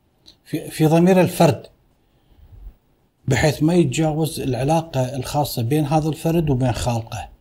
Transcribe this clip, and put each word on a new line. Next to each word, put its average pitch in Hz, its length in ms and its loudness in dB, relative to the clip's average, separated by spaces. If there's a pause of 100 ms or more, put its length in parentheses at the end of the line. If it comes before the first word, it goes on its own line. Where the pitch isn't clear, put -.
(460)
في، 151 240 -8
في 156 160 0
ضمير 175 360 6
الفرد، 151 460 2 (1600)
بحيث 139 360 0
ما 160 100 2
يتجاوز 156 640 0
العلاقة 135 760 -2
الخاصة 139 460 -4
بين 143 240 0
هذا 156 240 0
الفرد 160 400 -2
وبين 127 220 0
خالقه، 117 580 -6 (120)